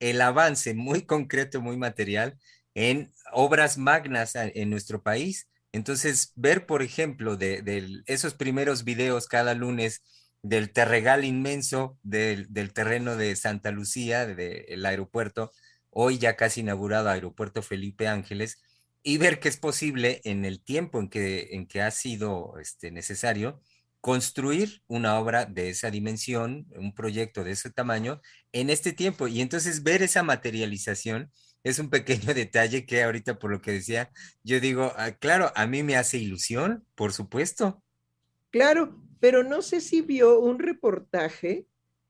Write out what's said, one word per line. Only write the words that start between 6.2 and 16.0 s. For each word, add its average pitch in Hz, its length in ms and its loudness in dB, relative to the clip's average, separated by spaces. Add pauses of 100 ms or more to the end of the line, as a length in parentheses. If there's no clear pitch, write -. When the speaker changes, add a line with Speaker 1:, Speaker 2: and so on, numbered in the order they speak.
Speaker 1:
ver, 160 300 4
por 147 160 0
ejemplo, 120 540 -2
de, 95 260 -2
de 95 440 -6
esos 135 280 -2
primeros 135 500 -2
videos 120 420 -2
cada 120 280 2
lunes 120 480 -4 (400)
del 107 300 0
terregal 120 520 4
inmenso 135 800 -2
del, 104 500 -2
del 101 200 -4
terreno 117 440 -2
de 104 200 -2
Santa 104 340 -4
Lucía, 117 560 -2
del 90 580 -8
aeropuerto, 101 680 -4 (380)
hoy 127 280 2